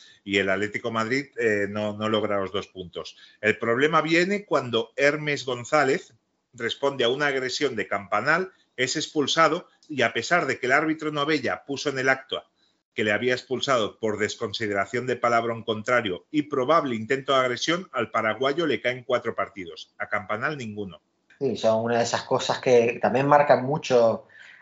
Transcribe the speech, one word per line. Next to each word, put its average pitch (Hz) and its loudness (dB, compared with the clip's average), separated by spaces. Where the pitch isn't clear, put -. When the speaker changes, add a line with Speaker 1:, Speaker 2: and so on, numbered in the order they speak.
Speaker 1:
y 98 0
el 98 2
Atlético 104 -4
Madrid, 117 -2
eh, 107 2
no, 104 -4
no 107 -2
logra 104 0
los 95 -6
dos 98 -6
puntos. 87 -14
El 107 2
problema 139 2
viene 180 0
cuando 123 -2
Hermes 143 0
González 135 -2
responde 127 -2
a 117 2
una 143 0
agresión 131 -2
de 98 -4
Campanal, 117 0
es 131 -2
expulsado 156 0
y 131 -2
a 117 2
pesar 156 0
de 131 -2
que - -4
el 127 4
árbitro 156 0
Novella 143 -2
puso 139 -6
en 135 -6
el 131 0
acta 127 -2
que 113 -2
le 107 2
había 120 2
expulsado 123 -2
por 107 -2
desconsideración 104 -4
de 127 -2
palabra 117 0
en 113 -10
contrario 107 -2
y 151 0
probable 139 2
intento 131 0
de 131 4
agresión, 127 -2
al 117 -2
paraguayo 120 0
le 123 0
caen 123 -2
cuatro 117 0
partidos, 90 -8
a 104 -6
Campanal 107 -4
ninguno. 104 -10
Speaker 2:
Sí, 131 -2
son 110 2
una 117 2
de 117 2
esas 113 -2
cosas 123 0
que 120 4
también 123 2
marcan 139 6
mucho 123 2